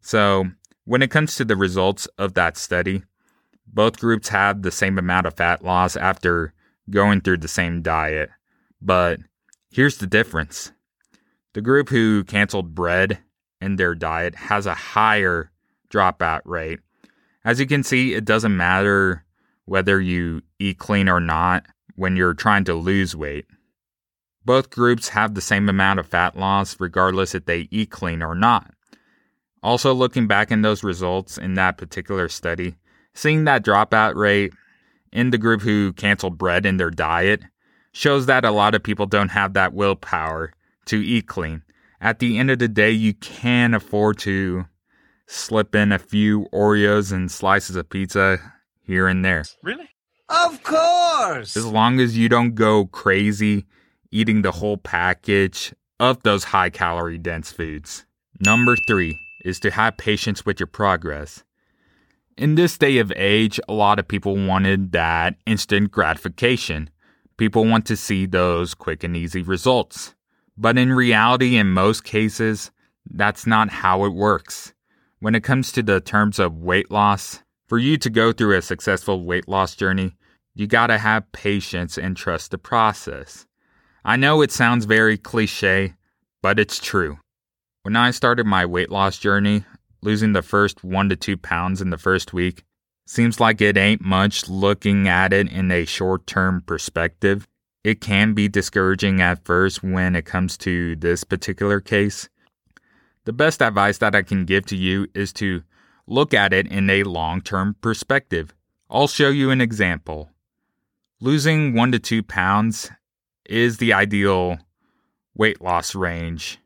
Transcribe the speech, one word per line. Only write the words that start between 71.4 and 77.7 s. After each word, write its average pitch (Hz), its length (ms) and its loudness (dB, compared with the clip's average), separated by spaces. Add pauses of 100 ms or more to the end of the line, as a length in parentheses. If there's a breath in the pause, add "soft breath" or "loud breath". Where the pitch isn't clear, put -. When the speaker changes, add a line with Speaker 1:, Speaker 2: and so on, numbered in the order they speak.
Speaker 1:
in 101 140 2
most 95 340 2
cases, 110 640 -2 (400)
that's - 360 -2
not 110 240 2
how 95 340 0
it 101 80 0
works. 98 600 -2 (460)
When 107 140 0
it 110 80 2
comes 131 300 0
to 123 100 0
the 104 160 2
terms 104 400 0
of 85 200 0
weight 90 320 0
loss, 104 520 0 (240)
for 117 120 0